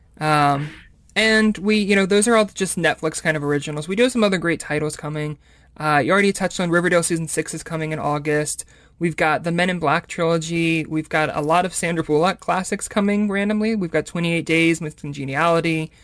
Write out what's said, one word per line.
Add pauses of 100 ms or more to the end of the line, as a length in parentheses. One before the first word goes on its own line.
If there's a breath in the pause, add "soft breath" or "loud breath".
(180)
Um, (460 loud breath)
and
we,
you
know,
those
are
all
just
Netflix
kind
of
originals.
We
do
have
some
other
great
titles
coming. (380 soft breath)
Uh,
you
already
touched
on
Riverdale
season
six
is
coming
in
August. (360 soft breath)
We've
got
the
Men
in
Black
trilogy.
We've
got
a
lot
of
Sandra
Bullock
classics
coming
randomly.
We've
got
twenty-eight
Days,
Miss
Congeniality. (140 soft breath)